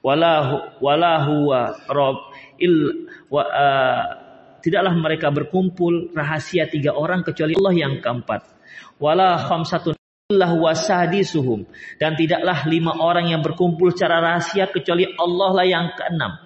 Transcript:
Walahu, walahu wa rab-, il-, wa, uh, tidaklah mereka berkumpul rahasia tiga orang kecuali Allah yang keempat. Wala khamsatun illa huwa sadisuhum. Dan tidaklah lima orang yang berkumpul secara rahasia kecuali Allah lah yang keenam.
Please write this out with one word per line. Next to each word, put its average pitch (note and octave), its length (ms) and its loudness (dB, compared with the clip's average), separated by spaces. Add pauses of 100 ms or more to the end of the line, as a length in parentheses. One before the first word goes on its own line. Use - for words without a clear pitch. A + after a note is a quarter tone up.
Walahu, D3 800 0
walahu D3 720 2
wa A#2 240 -2 (160)
rab-, C#3 400 -2 (240)
il-, D#3+ 480 2 (240)
wa, C#3+ 160 0
uh, C3+ 580 2 (600)
tidaklah F3 320 2
mereka D#3 320 0
berkumpul F3 880 0
rahasia D#3 560 -2
tiga D3 240 0
orang E3+ 240 -2
kecuali D#3 320 -4
Allah F#3+ 240 2
yang C#3+ 240 0
keempat. A#2 480 -6 (480)
Wala E3+ 440 2
khamsatun E3 540 -2 (360)
illa F#3+ 160 4
huwa E3 280 2
sadisuhum. E3 920 0 (320)
Dan D#3+ 160 0
tidaklah D#3+ 520 0
lima D#3+ 320 0
orang E3+ 320 2
yang D#3 120 0
berkumpul E3+ 520 2
secara E3 280 2
rahasia F3 480 0
kecuali F3+ 360 0 (120)
Allah F3+ 360 0
lah F#3 120 4
yang F3 280 0
keenam. D#3+ 380 -4 (140)